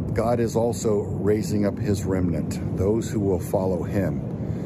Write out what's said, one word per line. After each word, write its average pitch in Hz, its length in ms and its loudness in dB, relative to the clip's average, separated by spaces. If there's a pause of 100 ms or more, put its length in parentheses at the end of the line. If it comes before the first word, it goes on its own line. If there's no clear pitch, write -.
(120)
God 117 280 2
is 110 160 0
also 110 460 2
raising 104 640 0
up 98 140 0
his 101 260 0
remnant, 90 720 0
those 104 320 2
who 110 120 0
will 95 200 2
follow 92 440 0
him. 87 340 0 (460)